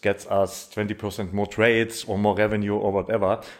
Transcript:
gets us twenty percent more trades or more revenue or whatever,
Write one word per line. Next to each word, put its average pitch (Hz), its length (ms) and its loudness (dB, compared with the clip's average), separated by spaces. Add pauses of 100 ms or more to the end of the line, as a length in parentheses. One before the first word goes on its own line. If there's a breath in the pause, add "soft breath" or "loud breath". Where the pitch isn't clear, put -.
gets 101 260 0
us 98 420 0
twenty 107 240 -4
percent 98 400 -6
more 101 140 0
trades 113 580 2
or 98 120 -2
more 104 180 4
revenue 104 400 2
or 101 180 0
whatever, 98 480 0 (180 loud breath)